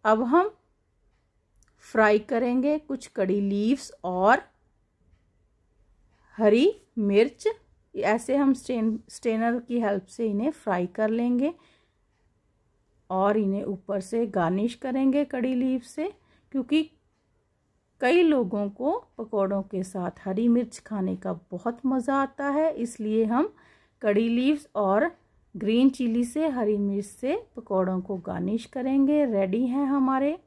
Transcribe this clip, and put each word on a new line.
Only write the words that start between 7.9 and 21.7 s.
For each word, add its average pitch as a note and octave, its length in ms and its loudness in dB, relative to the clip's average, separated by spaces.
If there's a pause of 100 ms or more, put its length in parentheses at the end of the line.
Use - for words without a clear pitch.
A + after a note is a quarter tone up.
ऐसे A#3 420 0
हम C4+ 180 4
स्ट्रेन, A3+ 540 -4
स्ट्रेनर A#3 520 -2
की A#3+ 200 -4
हेल्प G3+ 260 -2
से A#3 200 -6
इन्हें G#3+ 240 -2
फ्राई F3+ 360 -4
कर G#3+ 220 -2
लेंगे B3 460 0 (1600)
और G3 260 2
इन्हें G3+ 280 -2
ऊपर G3 360 -6
से A#3 260 -4
गार्निश F#3+ 480 -2
करेंगे C4+ 500 0
कड़ी C4 300 -4
लीव्स B3+ 360 -2
से, F4+ 220 -6 (400)
क्योंकि C#4+ 380 -2 (1120)
कई E4 220 4
लोगों G#3+ 480 2
को D4+ 380 -4 (100)
पकौड़ों G3+ 440 -2
के F#3+ 200 -6
साथ F3+ 280 -6 (140)
हरी G3+ 240 -2
मिर्च A#3+ 300 0
खाने F#3+ 380 -6
का F#3 160 -6
बहुत F#3 540 -8